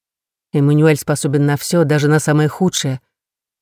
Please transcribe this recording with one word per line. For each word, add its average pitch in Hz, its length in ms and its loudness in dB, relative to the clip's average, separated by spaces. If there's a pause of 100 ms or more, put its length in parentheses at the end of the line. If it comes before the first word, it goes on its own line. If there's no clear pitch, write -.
(520)
Эммануэль 151 460 2
способен 143 480 -2
на 143 100 0
все, 170 280 0
даже 147 240 0
на 156 100 2
самое 151 320 0
худшее. 147 500 -4 (600)